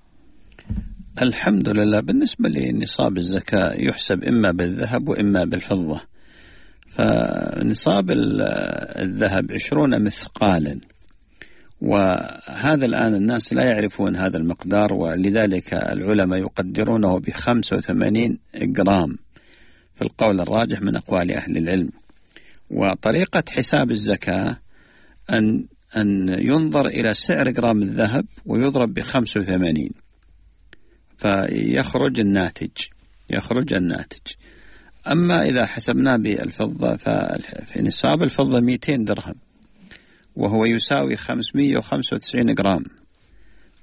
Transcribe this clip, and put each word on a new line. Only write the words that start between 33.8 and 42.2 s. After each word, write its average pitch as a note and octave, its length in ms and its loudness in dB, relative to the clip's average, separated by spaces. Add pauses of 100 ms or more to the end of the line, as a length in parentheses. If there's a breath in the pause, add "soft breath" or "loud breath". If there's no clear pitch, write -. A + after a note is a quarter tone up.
أما F3 380 4
إذا B2+ 200 2
حسبنا B2+ 520 2
بالفضة - 800 -2
فالح-، G1+ 680 -4
في - 180 -8
نصاب D3+ 420 0
الفضة C3+ 360 2
مائتين B2 440 0
درهم، G#2 320 -4 (1000 loud breath)
وهو G#2+ 300 0
يساوي B2+ 500 0
خمسمية B2 640 0
وخمسة - 380 -4
وتسعين - 380 0